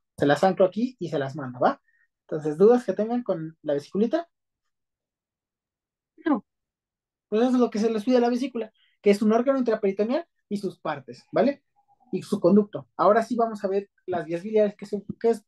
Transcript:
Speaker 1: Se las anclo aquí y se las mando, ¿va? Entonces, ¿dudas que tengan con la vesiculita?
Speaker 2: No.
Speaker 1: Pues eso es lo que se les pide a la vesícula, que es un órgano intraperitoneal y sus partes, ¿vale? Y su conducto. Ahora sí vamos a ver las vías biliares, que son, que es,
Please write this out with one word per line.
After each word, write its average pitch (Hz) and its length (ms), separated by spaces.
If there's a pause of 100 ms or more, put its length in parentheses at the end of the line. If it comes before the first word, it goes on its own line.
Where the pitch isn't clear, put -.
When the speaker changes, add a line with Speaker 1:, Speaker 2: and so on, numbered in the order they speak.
(160)
Speaker 1:
Se 147 100
las 147 180
anclo 190 220
aquí 226 320
y 170 100
se 156 100
las 131 160
mando, 127 240
¿va? 202 220 (420)
Entonces, 151 360
¿dudas 240 260
que 190 80
tengan 233 300
con 165 400
la 151 120
vesiculita? 220 540 (2000)
Speaker 2:
No. 254 180 (840)
Speaker 1:
Pues 214 140
eso 254 100
es 247 80
lo 233 100
que 226 80
se 226 120
les 214 140
pide 254 120
a 247 40
la 240 80
vesícula, 240 440 (280)
que 202 100
es 202 120
un 214 100
órgano 262 260
intraperitoneal 233 680 (220)
y 208 80
sus 190 240
partes, 139 500
¿vale? 240 320 (480)
Y 185 120
su - 180
conducto. 196 560
Ahora 208 260
sí 233 140
vamos 226 280
a 196 40
ver 202 200 (160)
las 175 200
vías 170 180
biliares, 214 340
que - 80
son, 202 200 (160)
que 233 100
es, 214 180